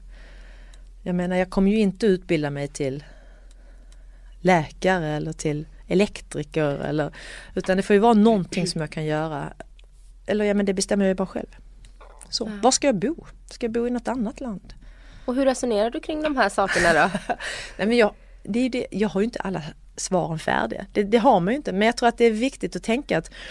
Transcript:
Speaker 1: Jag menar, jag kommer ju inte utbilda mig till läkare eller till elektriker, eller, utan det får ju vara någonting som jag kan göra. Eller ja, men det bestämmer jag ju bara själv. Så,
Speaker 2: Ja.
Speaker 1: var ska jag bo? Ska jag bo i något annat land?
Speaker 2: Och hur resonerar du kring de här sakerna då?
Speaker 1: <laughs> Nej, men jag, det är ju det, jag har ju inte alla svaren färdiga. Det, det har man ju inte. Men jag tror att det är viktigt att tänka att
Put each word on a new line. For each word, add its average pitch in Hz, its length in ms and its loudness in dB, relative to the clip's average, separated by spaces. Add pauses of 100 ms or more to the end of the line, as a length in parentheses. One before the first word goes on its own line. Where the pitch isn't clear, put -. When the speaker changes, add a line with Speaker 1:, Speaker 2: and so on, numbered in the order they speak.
(1040)
Speaker 1:
Jag 180 120 -4
menar, 180 200 -2
jag 180 140 0
kommer 196 220 2
ju 214 80 2
inte 202 260 0
utbilda 175 440 2
mig 143 180 -4
till 143 360 -6 (1400)
läkare 175 680 2
eller 151 260 -4
till 151 340 -6 (200)
elektriker, 156 760 -2 (140)
eller, 147 320 -2 (440)
utan 185 220 0
det 190 60 0
får 214 100 2
ju 202 60 8
vara 233 140 6
någonting 202 540 4
som 170 140 -6
jag 151 100 -6
kan 156 140 -6
göra. 151 480 -4 (720)
Eller 208 200 0
ja, 202 80 2
men 202 120 0
det 196 80 0
bestämmer 196 320 0
jag 190 40 4
ju 190 60 0
bara 185 120 -2
själv. - 280 -12 (720)
Så, - 160 -6
Speaker 2:
Ja. 214 180 -10
Speaker 1:
var 247 80 6
ska - 160 2
jag 262 80 4
bo? 220 300 -4 (260)
Ska - 140 -6
jag 226 80 -4
bo 233 140 -2
i - 20 -4
något 247 180 -4
annat 240 340 -4
land? 226 320 -10 (520)
Speaker 2:
Och 247 100 -4
hur 269 100 2
resonerar 233 440 0
du 311 100 -8
kring 302 220 -6
de 302 160 -2
här 202 120 4
sakerna 180 440 2
då? 160 160 4 (180)
Speaker 1:
<laughs> - 500 -8
Nej, 190 100 -2
men 233 100 2
jag, 214 160 4 (300)
det 214 160 -2
är 254 40 2
ju 254 60 0
det, 247 220 -6
jag 208 180 0
har 190 120 0
ju 214 40 2
inte - 140 -4
alla 175 220 -6 (360)
svaren 160 420 -2
färdiga. - 540 0
Det, 208 100 2
det 202 140 2
har 226 220 6
man 180 140 2
ju 277 40 0
inte. 285 140 -6
Men 196 140 2
jag 233 120 2
tror 240 120 2
att 233 80 0
det 233 80 4
är 226 60 6
viktigt 214 440 -4
att 180 80 -8
tänka 226 340 -2
att - 140 -6 (200)